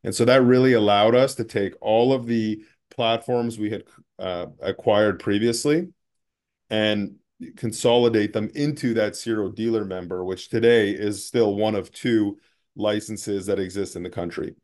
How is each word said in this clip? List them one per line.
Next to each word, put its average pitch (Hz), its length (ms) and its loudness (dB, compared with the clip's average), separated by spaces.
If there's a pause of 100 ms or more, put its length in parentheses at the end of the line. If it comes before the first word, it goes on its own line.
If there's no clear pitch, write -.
And - 120 -6
so 117 100 2
that 131 160 6
really 127 320 6
allowed 104 400 4
us 123 220 2
to 117 80 -6
take 101 380 -4
all 117 320 2
of 120 120 -4
the 110 380 -2 (260)
platforms 117 720 -4
we 107 100 -4
had, 98 140 -8 (340)
uh, 90 300 -8 (120)
acquired 104 600 0
previously 117 720 0 (800)
and 107 440 0 (400)
consolidate 117 800 2
them 110 220 -2
into 143 400 -2
that 104 180 0
Cero 107 400 -4
dealer 110 320 -2
member, 92 380 -8
which 92 260 -8
today 113 420 4
is 104 340 -4
still 107 300 2
one 107 200 0
of 95 160 -6
two 107 460 -2 (380)
licenses 104 680 -4
that 98 140 -2
exist 95 360 -6
in 87 80 -10
the 87 60 -10
country. - 540 -8